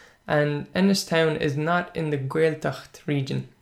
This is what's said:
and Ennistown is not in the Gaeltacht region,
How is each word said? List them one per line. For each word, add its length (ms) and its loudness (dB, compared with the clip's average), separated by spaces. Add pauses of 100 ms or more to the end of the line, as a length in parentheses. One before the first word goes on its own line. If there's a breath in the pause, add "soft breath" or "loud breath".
(280 loud breath)
and 460 0
Ennistown 640 2
is 200 -2
not 380 -2
in 160 -2
the 60 0
Gaeltacht 920 -2
region, 400 -2 (140)